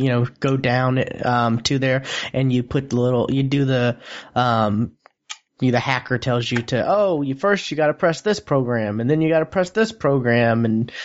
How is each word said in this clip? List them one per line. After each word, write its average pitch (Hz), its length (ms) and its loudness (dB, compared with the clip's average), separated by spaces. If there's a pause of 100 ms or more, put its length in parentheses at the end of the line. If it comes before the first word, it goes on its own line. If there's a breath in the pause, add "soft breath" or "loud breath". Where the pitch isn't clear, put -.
you 135 60 0
know, 120 180 2 (140)
go 135 160 0
down, 127 480 0 (220)
um, 117 380 2
to 139 160 0
there 135 260 0 (280 loud breath)
and 131 200 0
you 123 100 0
put 139 280 -4
the 120 40 -2
little, 123 340 2
you 135 140 0
do 139 220 0
the, 123 320 0 (380 loud breath)
um, 113 580 2 (640)
you, 127 120 2
the 123 80 2
hacker 127 380 -2
tells 120 320 -2
you 120 140 0
to, 117 240 -2
"Oh, 185 340 2
you 135 140 -4
first, 202 340 0
you 147 80 -6
gotta 151 160 2
press 165 280 0
this 208 180 0
program 117 600 -2
and 117 80 -2
then 156 140 2
you 160 80 2
gotta 160 160 2
press 180 240 -2
this 220 220 0
program." 120 760 2
And, 110 260 0 (140 loud breath)